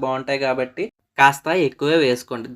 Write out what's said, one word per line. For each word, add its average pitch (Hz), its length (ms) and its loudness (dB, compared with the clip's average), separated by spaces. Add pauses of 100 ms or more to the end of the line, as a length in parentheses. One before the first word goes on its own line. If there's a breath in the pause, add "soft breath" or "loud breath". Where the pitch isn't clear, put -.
బాగుంటాయి 131 400 -4
కాబట్టి 131 440 -4 (340)
కాస్త 143 360 4 (120)
ఎక్కువే 147 360 0
వేసుకోండి. 123 520 -2